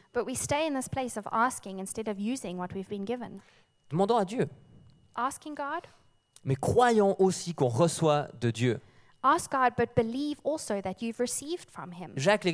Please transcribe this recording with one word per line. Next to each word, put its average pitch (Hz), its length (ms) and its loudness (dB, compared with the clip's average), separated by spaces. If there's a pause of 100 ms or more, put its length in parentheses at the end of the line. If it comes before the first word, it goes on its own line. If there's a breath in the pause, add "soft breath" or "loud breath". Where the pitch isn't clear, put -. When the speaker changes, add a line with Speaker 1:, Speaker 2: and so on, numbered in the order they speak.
(140)
Speaker 1:
But 226 120 -2
we 247 120 -6
stay 302 300 0
in 294 100 -2
this 254 120 -4
place 254 260 -6
of 202 160 -8
asking 220 480 -2
instead 214 300 -6
of 202 100 -6
using 208 380 -4
what 180 180 -6
we've 190 140 -8
been 196 180 -6
given. 233 320 -8 (500 soft breath)
Speaker 2:
Demandons 202 280 4
à 202 80 4
Dieu. 226 240 -2 (680)
Speaker 1:
Asking 285 400 -4
God. 294 280 -6 (600)
Speaker 2:
Mais 131 140 0
croyons 214 640 4
aussi 180 320 2
qu'on 135 160 2
reçoit 147 580 4 (140)
de 120 100 2
Dieu. 113 300 0 (420 soft breath)
Speaker 1:
Ask 311 280 2
God, 254 260 4
but 233 180 2
believe 262 480 0
also 277 380 -2
that 190 200 -6
you've 233 200 -6
received 285 500 -6
from 175 220 -12
him. 170 240 -12
Speaker 2:
Jacques 202 260 4
le, 180 100 2